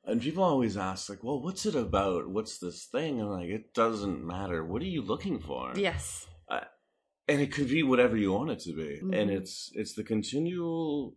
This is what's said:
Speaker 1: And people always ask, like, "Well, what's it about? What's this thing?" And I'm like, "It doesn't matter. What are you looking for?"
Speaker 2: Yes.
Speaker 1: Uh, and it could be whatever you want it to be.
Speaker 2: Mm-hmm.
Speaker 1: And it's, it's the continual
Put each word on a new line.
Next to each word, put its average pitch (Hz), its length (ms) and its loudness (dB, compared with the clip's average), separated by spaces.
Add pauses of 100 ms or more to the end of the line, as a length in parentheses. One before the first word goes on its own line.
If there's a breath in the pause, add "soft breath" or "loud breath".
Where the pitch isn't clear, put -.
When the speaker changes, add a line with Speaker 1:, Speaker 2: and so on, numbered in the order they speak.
Speaker 1:
And 113 180 0
people 160 220 2
always 123 320 4
ask, 95 340 -4
like, 101 140 -10
"Well, 135 180 -2
what's 185 240 -4
it 214 80 2
about? 98 560 2
What's 107 300 -4
this 87 240 -8
thing?" 143 360 -2
And 104 80 -2
I'm 95 120 -2
like, 87 80 -4
"It 110 260 -6
doesn't 101 500 2
matter. 87 400 -2
What 101 180 -4
are 190 40 -4
you 165 160 -2
looking 110 380 -2
for?" 64 340 -6
Speaker 2:
Yes. - 520 -2 (220)
Speaker 1:
Uh, - 120 -2 (680)
and 143 140 4
it 139 120 2
could 143 160 0
be 156 140 4
whatever 123 340 6
you 98 160 4
want 135 200 0
it - 80 -6
to 87 120 -6
be. 76 300 -6
Speaker 2:
Mm-hmm. 190 120 -2
Speaker 1:
And 104 180 4
it's, - 420 -6
it's 107 200 -6
the 107 100 -6
continual 156 1120 -2